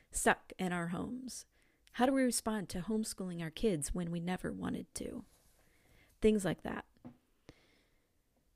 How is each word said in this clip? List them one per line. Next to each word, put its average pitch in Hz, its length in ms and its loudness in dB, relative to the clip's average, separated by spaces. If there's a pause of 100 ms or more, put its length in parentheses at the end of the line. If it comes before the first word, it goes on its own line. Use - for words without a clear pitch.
(120)
stuck - 460 2
in 185 140 -2
our 170 160 0
homes? 233 580 -6 (480)
How 240 120 4
do 269 80 6
we 269 100 4
respond 220 460 0
to 185 100 -4
homeschooling 185 600 -4
our 160 80 -4
kids 165 440 0
when 175 180 -2
we 170 100 -2
never 175 320 -4
wanted - 320 -4 (100)
to? - 300 -8 (960)
Things 214 240 6
like - 180 0
that. - 220 -6 (1700)